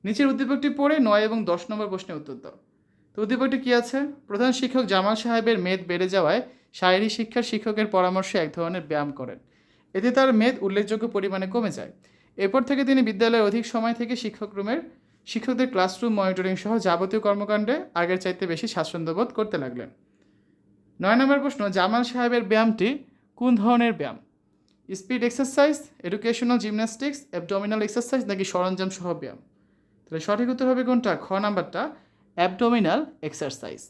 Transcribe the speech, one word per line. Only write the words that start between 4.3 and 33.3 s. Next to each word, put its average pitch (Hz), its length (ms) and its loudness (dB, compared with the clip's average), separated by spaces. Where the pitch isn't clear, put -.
শিক্ষক 254 320 0
জামাল 196 300 4
সাহেবের 233 440 2
মেদ 185 140 0
বেড়ে 175 240 0
যাওয়ায় 190 280 4
শারীরিক 190 380 4
শিক্ষার 226 340 -2
শিক্ষকের 214 440 -2
পরামর্শে 185 480 0
এক 151 140 -4
ধরনের 170 320 -4
ব্যায়াম 147 200 -2
করেন। 120 200 -12
এতে 208 220 2
তার 269 120 6
মেদ 247 160 4
উল্লেখযোগ্য 202 400 0
পরিমাণে 190 380 -2
কমে 226 240 -2
যায়। 85 140 -12
এরপর 196 320 2
থেকে 277 200 2
তিনি 269 200 6
বিদ্যালয়ে 226 380 4
অধিক 220 160 0
সময় 226 260 0
থেকে 240 140 -4
শিক্ষক 208 340 -8
রুমের, 214 220 -2
শিক্ষকদের 254 460 0
ক্লাসরুম 190 460 0
মনিটরিং 185 440 0
সহ 214 100 0
যাবতীয় 190 420 2
কর্মকাণ্ডে 208 480 0
আগের 185 220 2
চাইতে 185 280 -2
বেশি 165 220 -4
স্বাচ্ছন্দ্য 165 440 -4
বোধ 240 200 0
করতে 214 260 -2
লাগলেন। 123 260 -10
নয় 202 200 4
নম্বর 269 240 4
প্রশ্ন, 277 180 -4
জামাল 214 340 4
সাহেবের 240 400 0
ব্যায়ামটি 220 380 4
কোন 247 180 2
ধরনের 233 440 4
ব্যায়াম? 131 180 -6
স্পিড 208 340 -4
এক্সারসাইজ, 277 520 2
এডুকেশনাল 233 560 0
জিমন্যাস্টিক্স, 220 560 -4
অ্যাবডোমিনাল 196 520 -2
এক্সারসাইজ 240 380 -2
নাকি 190 200 -2
সরঞ্জাম 185 480 -2
সহ 175 100 -6
ব্যায়াম? 131 200 -14
তাহলে 160 220 -8
সঠিক 214 260 0
উত্তর 254 180 0
হবে 254 180 2
কোনটা? 233 220 2
খ - 20 -20
নাম্বারটা, 196 360 -2
অ্যাবডোমিনাল 196 640 2
এক্সারসাইজ। 135 640 -8